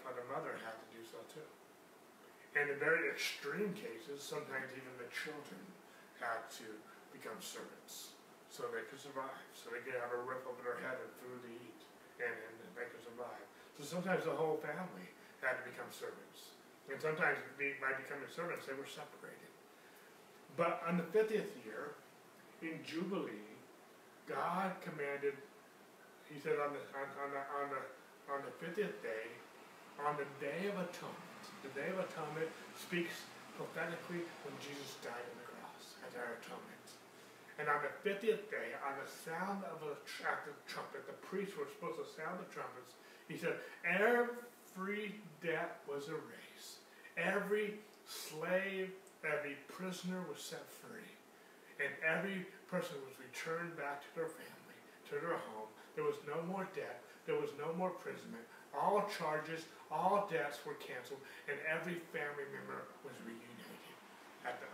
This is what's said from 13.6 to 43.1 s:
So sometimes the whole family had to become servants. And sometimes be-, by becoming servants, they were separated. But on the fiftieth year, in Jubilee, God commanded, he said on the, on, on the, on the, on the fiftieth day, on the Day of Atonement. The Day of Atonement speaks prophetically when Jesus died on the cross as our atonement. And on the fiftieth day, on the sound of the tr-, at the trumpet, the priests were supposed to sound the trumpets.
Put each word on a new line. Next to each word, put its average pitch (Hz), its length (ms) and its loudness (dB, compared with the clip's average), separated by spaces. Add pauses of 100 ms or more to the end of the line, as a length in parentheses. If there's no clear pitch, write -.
So 147 80 -8
sometimes 180 420 4
the 156 80 4
whole 156 300 6
family 180 480 -2 (320)
had 131 160 4
to - 80 -4
become 117 240 -6
servants. - 640 -8 (320)
And 135 100 -2
sometimes 156 400 6 (220)
be-, 139 240 2
by 135 160 6
becoming 135 320 -4
servants, 160 340 -2
they 135 120 -2
were 135 100 -4
separated. - 640 -10 (1040)
But 170 320 6
on 175 100 6
the 170 140 4
fiftieth 220 400 6 (160)
year, 147 260 -4 (680)
in 160 180 -4
Jubilee, 156 720 0 (720)
God 170 560 4
commanded, 143 560 2 (880)
he 147 160 -8
said 151 160 6
on 143 160 4
the, 135 80 -2 (160)
on, 139 80 0 (160)
on 139 80 0
the, 139 140 0 (180)
on 139 80 2
the, 139 140 0 (500)
on 139 80 4
the - 160 -4
fiftieth 175 480 2
day, 113 240 -2 (720)
on 151 160 4
the 139 120 0 (120)
Day 190 280 2
of 180 120 2
Atonement. - 600 -6 (240)
The 135 80 -6
Day 143 160 0
of 185 120 4
Atonement 156 480 0 (280)
speaks - 480 0 (320)
prophetically 170 640 0 (240)
when 139 160 -4
Jesus 139 400 -6
died - 160 -2
on - 240 -6
the - 80 -10
cross - 560 -12
as 123 80 -8
our 120 240 -2
atonement. - 480 -10 (720)
And 151 120 6
on 143 120 10
the 139 120 2 (120)
fiftieth 202 440 6
day, 139 240 0 (120)
on 139 120 2
the 139 120 -2
sound 185 560 0
of 151 160 -4
the - 240 0
tr-, - 240 0
at - 160 2
the 147 80 -6 (160)
trumpet, - 360 -4
the - 200 -6
priests 190 320 0
were 143 80 2
supposed 160 320 -2
to 143 80 0
sound 170 320 -4
the 175 160 -6
trumpets. 127 440 -6 (280)